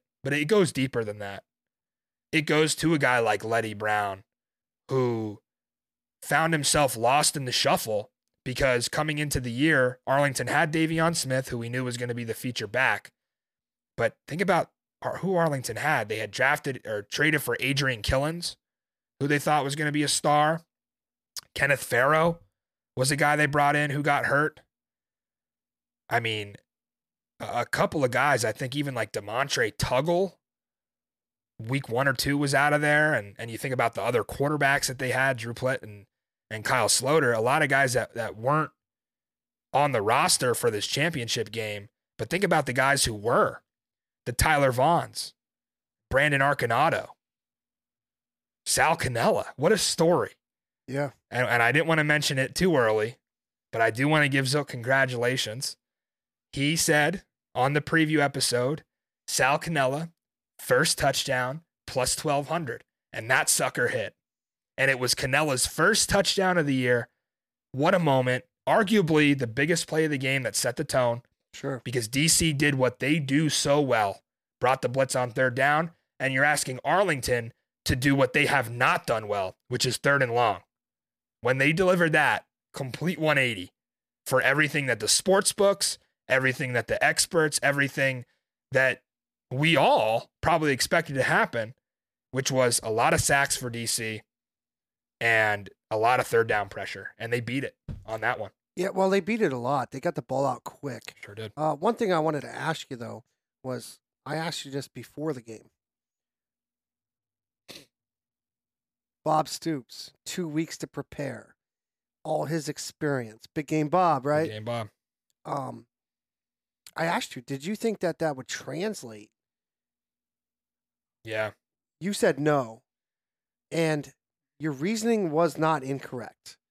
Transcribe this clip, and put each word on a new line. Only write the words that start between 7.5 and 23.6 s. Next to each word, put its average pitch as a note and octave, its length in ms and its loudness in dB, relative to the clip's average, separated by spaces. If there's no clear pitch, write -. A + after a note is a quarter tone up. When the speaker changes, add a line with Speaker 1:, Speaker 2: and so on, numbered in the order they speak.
Speaker 1:
shuffle A2+ 600 0
because B2 420 2
coming D3+ 300 -2
into D3 220 -2
the B2 120 -4
year, B2+ 540 4
Arlington C3+ 420 2
had D3+ 260 2
Davion D#3+ 420 0
Smith, C3 340 -2
who B2 80 -6
we A#2 120 -8
knew B2+ 140 -4
was B2 140 -6
gonna A#2+ 160 -6
be A#2+ 100 -6
the A2+ 100 -6
feature A#2 340 -6
back. A2+ 440 -2
But A#2 200 0
think D#3+ 140 -6
about F3+ 300 0
Ar-, - 160 -6
who F#3 180 -2
Arlington C#3+ 420 -2
had. B2+ 320 0
They G#2+ 80 -4
had G#2+ 140 -8
drafted C3+ 540 0
or G#2+ 160 -6
traded D3 400 0
for A#2 180 -2
Adrian C3 420 -2
Killins, D#3 540 -2
who C#3+ 80 -2
they D3 120 2
thought D3+ 240 2
was C#3 120 -4
gonna D3+ 160 -2
be D3 120 0
a C#3+ 40 0
star. D3+ 540 2
Kenneth C#3 280 2
Farrow D#3 560 2
was C3 160 0
a D3 40 0
guy D3 200 4
they D3+ 100 4
brought C#3+ 300 4